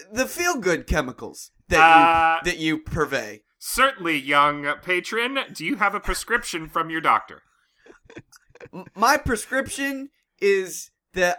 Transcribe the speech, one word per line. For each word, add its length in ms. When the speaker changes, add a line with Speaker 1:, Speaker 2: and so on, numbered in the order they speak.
Speaker 1:
the 140
feel-good 600
chemicals 640
that 120
Speaker 2:
Uh, 640
Speaker 1:
you, 80
that 80
you 180
purvey? 640
Speaker 2:
Certainly, 600
young 460
patron. 560
Do 140
you 100
have 180
a 60
prescription 680
from 200
your 140
doctor? 400
Speaker 1:
M-, 120
my 220
prescription 960
is 500
that 240